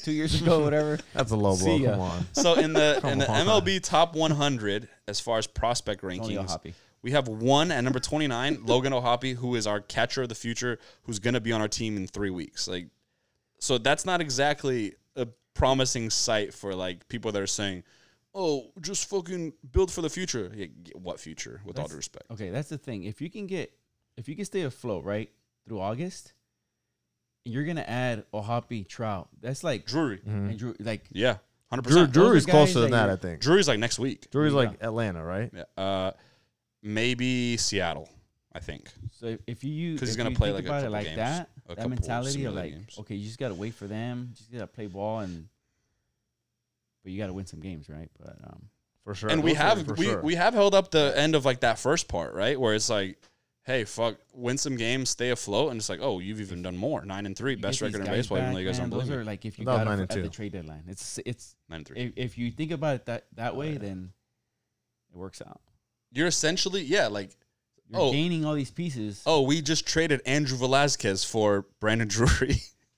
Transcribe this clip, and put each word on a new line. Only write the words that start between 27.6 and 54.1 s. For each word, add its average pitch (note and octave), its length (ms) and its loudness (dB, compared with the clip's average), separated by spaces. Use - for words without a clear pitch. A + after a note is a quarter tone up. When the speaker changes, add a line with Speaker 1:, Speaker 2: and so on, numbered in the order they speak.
Speaker 1:
gonna E3 240 -4
add A#2+ 460 -2
O'Hoppe, A2 560 -4
Trout. G#2 400 -6
That's B2+ 220 -8
like C3+ 220 -2
Speaker 2:
Drury. C3 320 -2
Speaker 3:
Mm-hmm. G#2 320 -4
Speaker 1:
and A2 100 -6
Drew, A#2+ 220 -6
like G#2+ 320 -6
Speaker 2:
Yeah, G#2+ 240 2
hundred A#2+ 160 -2
Speaker 3:
Drew, B2+ 160 6
Speaker 2:
percent. C#3+ 120 6
Speaker 3:
Drury's F3+ 320 10
Speaker 1:
Those F3+ 80 6
are D3+ 40 10
guys D3+ 160 8
Speaker 3:
closer C3 80 4
than A2+ 100 6
Speaker 1:
that A#2 60 6
Speaker 3:
that, A2 80 6
I - 60 4
Speaker 1:
you're F#2 60 0
Speaker 3:
think. F2 240 -6
Speaker 2:
Drury's, E3+ 280 6
like, A2 100 2
next A2+ 180 -2
week. - 340 -6
Speaker 3:
Drury's D3 220 4
Speaker 1:
There C#3 100 4
you A2 60 2
Speaker 3:
like - 120 -10
Speaker 1:
go. A2 40 -6
Speaker 3:
Atlanta, A2 380 -2
right? G2 320 -4
Speaker 2:
Yeah. F2 80 -12
Uh, F#2+ 300 0
maybe A#2+ 760 0
Seattle, E2+ 520 -2
I E2 60 -10
think. D#2 300 -14
Speaker 1:
So A2+ 240 -8
if A#2+ 160 -12
you, D#3 340 -4
Speaker 2:
'Cause B2 120 -4
he's A2+ 60 -2
Speaker 1:
if - 20 -4
Speaker 2:
gonna A#2 140 0
Speaker 1:
you B2 40 -4
Speaker 2:
play, G#2 160 4
Speaker 1:
think G2+ 60 -2
Speaker 2:
like, F#2 80 -6
a - 20 -4
Speaker 1:
about C#3+ 120 -2
it - 20 -2
Speaker 2:
couple A#2+ 100 -2
Speaker 1:
like G#2 140 -4
Speaker 2:
games, D#2+ 120 -6
Speaker 1:
that, D3+ 320 -4
Speaker 2:
a - 40 -20
Speaker 1:
that F2 80 -10
Speaker 2:
couple A#2 140 -4
Speaker 1:
mentality B2 360 -2
of, C#3 60 -4
Speaker 2:
simulated C3 220 -4
Speaker 1:
like, - 80 -
Speaker 2:
games. A2 180 -20
Speaker 1:
okay, G#2+ 160 -10
you G2+ 100 -6
just A2 140 -12
gotta A#2+ 160 -4
wait G#2+ 200 -8
for G2+ 120 -12
them, B2 480 -8
just A2+ 160 -20
gotta A2+ 160 -12
play G#2+ 200 -12
ball, G#2 340 -6
and F2 260 -10
but F#2+ 100 -10
you F#2+ 40 -8
gotta G2+ 160 -6
win F#2+ 120 -8
some D#2+ 160 -16
games, E2 280 -12
right? D#2 200 -14
But, - 240 -20
um, - 200 -20
Speaker 3:
For G#2 100 -8
sure. G#2+ 140 -4
Speaker 2:
And D#3+ 120 2
we D#3+ 120 4
Speaker 3:
For D3+ 80 2
Speaker 2:
have F#3 240 4
Speaker 3:
sure. A2+ 100 -4
Speaker 2:
we, F#3+ 220 2
we D#3+ 180 0
have F#3 180 2
held G3+ 220 6
up G3 160 4
the D3 240 4
end D3+ 200 4
of, C3+ 100 2
like, B2+ 160 2
that A#2 180 4
first D3+ 300 2
part, D#2 240 -4
right? A#2 260 0
Where A2+ 160 4
it's G#2+ 140 0
like, G2 280 0
"Hey, B2+ 220 0
fuck, A2+ 300 -2